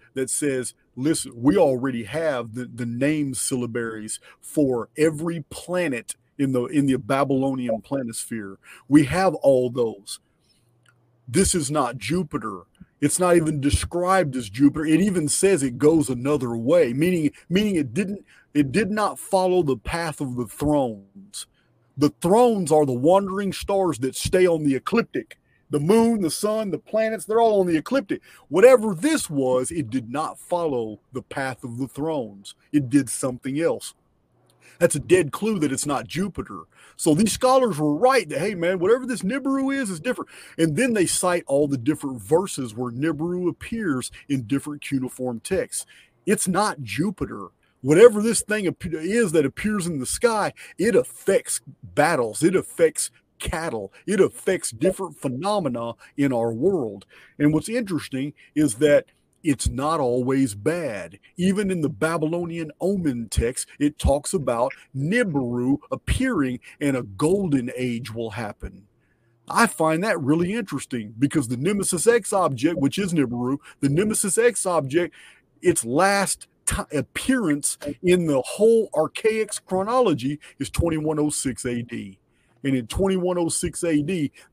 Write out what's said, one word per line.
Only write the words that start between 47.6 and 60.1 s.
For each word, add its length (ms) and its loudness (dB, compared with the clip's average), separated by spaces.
Whatever 420 6
this 200 0
thing 260 -2
ap-, 180 -6
is 460 0
that 140 4
appears 400 -2
in 120 -4
the 80 -4
sky, 460 0
it 160 2
affects 640 0
battles. 600 0
It 120 4
affects 560 0
cattle. 540 -6
It 140 0
affects 500 0
different 480 -2
phenomena 720 -4
in 160 2
our 200 0
world. 540 -2
And 140 4
what's 160 0
interesting 640 -4
is 220 2
that 300 4
it's 240 0
not 320 0
always 560 0